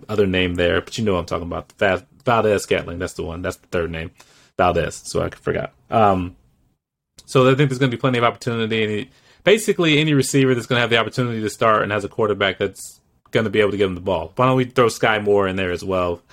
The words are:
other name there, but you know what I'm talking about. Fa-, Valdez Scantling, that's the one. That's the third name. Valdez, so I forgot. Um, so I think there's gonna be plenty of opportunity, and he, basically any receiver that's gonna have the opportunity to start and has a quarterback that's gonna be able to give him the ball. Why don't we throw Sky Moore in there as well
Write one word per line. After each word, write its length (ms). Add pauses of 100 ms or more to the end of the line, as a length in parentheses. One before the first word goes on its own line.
other 200
name 280
there, 260
but 160
you 60
know 100
what 60
I'm 60
talking 220
about. 260
Fa-, 320 (200)
Valdez 380
Scantling, 360
that's 140
the 100
one. 180
That's 160
the 100
third 240
name. 200 (460)
Valdez, 380 (100)
so 160
I 80
forgot. 440 (160)
Um, 460 (880)
so 240
I 60
think 140
there's 100
gonna 120
be 60
plenty 200
of 60
opportunity, 600
and 80
he, 180 (340)
basically 560
any 140
receiver 420
that's 120
gonna 140
have 80
the 80
opportunity 440
to 80
start 340
and 80
has 120
a 60
quarterback 480
that's 420 (320)
gonna 180
be 100
able 120
to 60
give 120
him 60
the 60
ball. 340
Why 120
don't 80
we 100
throw 220
Sky 320
Moore 280
in 100
there 140
as 120
well 380 (120)